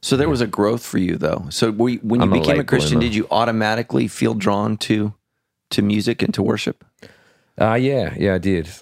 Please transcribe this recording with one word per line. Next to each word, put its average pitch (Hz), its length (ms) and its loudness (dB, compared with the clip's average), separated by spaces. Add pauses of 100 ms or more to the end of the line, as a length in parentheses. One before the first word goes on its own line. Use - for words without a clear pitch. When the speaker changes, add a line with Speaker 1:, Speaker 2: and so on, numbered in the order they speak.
Speaker 1:
So - 140 0
there 143 120 2
Speaker 2:
Yeah. - 20 0
Speaker 1:
was 131 100 0
a 117 60 2
growth 104 400 0
for - 120 -4
you, 87 180 0
though. 80 340 -4
So 117 220 0
we, 117 240 0
when 117 240 0
you 123 40 4
Speaker 2:
I'm 110 80 2
a 90 60 4
Speaker 1:
became 80 180 2
a - 20 0
Speaker 2:
late 139 100 -4
Speaker 1:
Christian, 135 300 2
Speaker 2:
bloomer. 117 100 2
Speaker 1:
did 110 80 -4
you 107 140 -2
automatically 113 760 0
feel 113 260 -2
drawn 104 440 0
to, 107 360 0 (560)
to - 120 0
music 104 400 0
and - 120 -2
to - 80 0
worship? - 420 -2 (760)
Speaker 2:
Uh, 110 140 2
yeah, 123 420 0
yeah, 98 180 2
I 92 40 0
did. 87 300 0 (140)